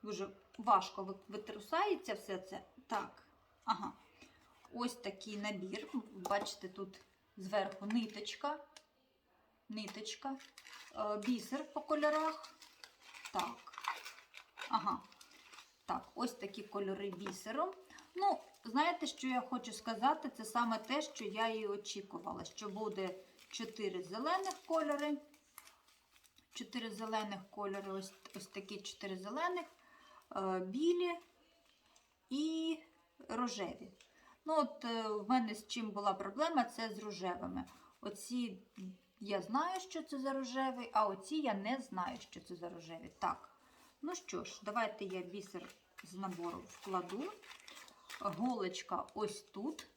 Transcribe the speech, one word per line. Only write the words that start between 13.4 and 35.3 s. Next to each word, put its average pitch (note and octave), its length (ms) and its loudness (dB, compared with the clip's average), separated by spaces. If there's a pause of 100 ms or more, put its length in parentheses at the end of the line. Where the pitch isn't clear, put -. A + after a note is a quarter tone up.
ага. - 320 2 (840)
Так, - 300 -2
ось A#3+ 180 0
такі G3 300 -8
кольори G3 480 0
бісеру. G#3+ 600 -2 (460)
Ну, G4 200 6 (240)
знаєте, D4+ 440 4
що - 200 -2
я B3+ 140 4
хочу B3 320 -2
сказати? A#3 640 4
Це A3 80 -6
саме A3+ 320 4
те, C4+ 240 0
що - 240 -6
я G#3 220 4
і A3 180 2
очікувала, F#3+ 800 -4
що - 240 -8
буде F#3+ 460 -2 (340)
чотири G3 540 -2
зелених D#4+ 500 2 (120)
кольори. D4 520 2 (1400)
Чотири A3+ 360 -4
зелених G#3+ 500 0 (100)
кольори, G3 420 -2
ось, F#3+ 220 -4 (220)
ось F#3+ 120 -8
такі G3+ 300 -8
чотири - 400 -6
зелених, D#4+ 480 0 (680)
е, F#3+ 240 2
білі E4+ 600 4 (1080)
і D#4+ 500 2 (500)
рожеві. A3+ 640 -2 (540)
Ну, D#4 120 6
от, C4 280 4
е, A3+ 220 0
в G#3 220 0
мене A#3 260 6